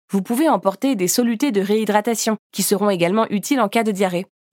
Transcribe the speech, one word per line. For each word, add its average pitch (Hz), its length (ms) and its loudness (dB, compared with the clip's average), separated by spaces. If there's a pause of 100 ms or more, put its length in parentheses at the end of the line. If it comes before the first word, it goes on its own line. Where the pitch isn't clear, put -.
(120)
Vous 196 100 0
pouvez 247 260 0
emporter 240 480 0
des 180 120 0
solutés 240 440 0
de 202 80 2
réhydratation, 214 760 0 (160)
qui 202 100 -4
seront 202 280 2
également 190 400 2
utiles 240 300 -2
en 208 80 2
cas 226 160 0
de 214 80 0
diarrhée. 180 340 -2 (260)